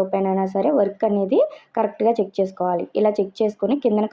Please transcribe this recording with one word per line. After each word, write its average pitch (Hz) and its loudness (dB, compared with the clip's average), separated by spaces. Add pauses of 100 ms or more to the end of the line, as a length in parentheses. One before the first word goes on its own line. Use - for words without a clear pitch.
ఓపెన్ 196 -2
అయినా 190 0 (100)
సరే, 214 2 (100)
వర్క్ 196 -2
అనేది 202 2 (380)
కరెక్ట్గా 214 0
చెక్ 196 -2
చేసుకోవాలి. 190 -2 (440)
ఇలా 214 2
చెక్ 196 -2
చేసుకుని 214 -2
కిందన 214 2